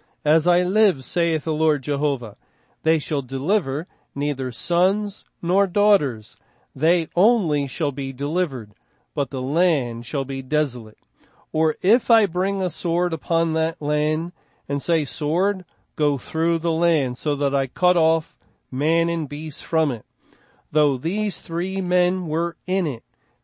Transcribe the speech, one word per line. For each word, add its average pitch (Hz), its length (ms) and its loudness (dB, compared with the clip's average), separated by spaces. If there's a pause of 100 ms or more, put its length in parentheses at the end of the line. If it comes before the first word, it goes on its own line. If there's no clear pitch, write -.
(240)
as 151 220 2
I 180 160 4
live, 185 420 2
saith 170 400 0
the 160 80 -2
Lord 151 300 2
Jehovah, 139 540 -2 (460)
they 160 160 2
shall 143 240 -2
deliver 139 640 -2 (280)
neither 139 360 -2
sons 196 720 0 (160)
nor 185 260 2
daughters. 170 680 0 (380)
They 160 400 0
only 175 520 2
shall 143 260 -4
be 135 200 -6
delivered, 139 600 -4 (420)
but 143 160 -2
the 131 120 -6
land 135 640 0
shall 139 180 -4
be 135 180 -6
desolate. 127 560 -4 (540)
Or 156 300 0
if 220 280 2
I 220 160 6
bring 190 360 -2
a 185 80 -2
sword 170 420 -2
upon 165 420 0
that 160 280 -2
land, 151 500 0 (360)
and 143 120 -2
say, 160 240 0
Sword, 180 600 -2 (320)
go 147 200 2
through 165 440 -2
the 170 100 -2
land, 160 480 0
so 147 180 -2
that 139 180 0
I 135 120 0
cut 180 300 2
off 160 400 0 (340)
man 165 380 0
and 165 200 -2
beast 151 360 -10
from 160 260 2
it. 113 140 -6 (640)
Though 147 260 2
these 196 440 -2
three 190 400 -4
men 180 480 2
were 165 280 -2 (100)
in 185 200 0
it, 123 160 -4 (420)